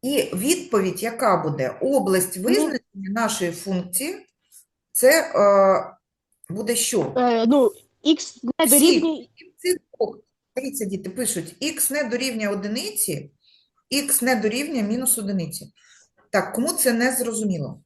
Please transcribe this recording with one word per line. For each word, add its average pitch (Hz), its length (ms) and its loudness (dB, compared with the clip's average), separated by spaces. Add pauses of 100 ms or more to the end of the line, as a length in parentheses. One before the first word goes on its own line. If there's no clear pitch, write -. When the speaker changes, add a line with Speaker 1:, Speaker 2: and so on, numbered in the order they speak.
Speaker 1:
І 269 200 -2 (120)
відповідь, 202 680 -2
яка 226 340 0
буде? 139 320 -2 (120)
Область 190 560 2
Speaker 2:
Ну. 185 60 -8
Speaker 1:
визначення 240 680 0
нашої 208 420 -2
функції, 196 760 -6 (680)
це, 302 440 4
е, 196 640 4 (560)
буде 214 220 -2
що? 175 420 0
Speaker 2:
Е, 240 300 2
ну, 262 240 6 (320)
х - 400 0
не 262 220 0
Speaker 1:
Всі 269 140 6
Speaker 2:
дорівнює 311 480 4 (300)
Speaker 1:
ці 359 160 -2 (240)
двох. - 200 -4 (380)
Дивіться, 254 300 -6
діти, 190 240 -6
пишуть, 185 520 -6
х 311 300 -2
не 294 120 -2
дорівнює 233 440 -4
одиниці, 208 840 -4 (760)
х - 120 0
не 254 140 2
дорівнює 240 480 -2
мінус 247 340 -2
одиниці. 190 560 -6 (560)
Так, - 240 0
кому 285 200 -2
це 262 200 0
не 240 180 2
зрозуміло? 214 760 -4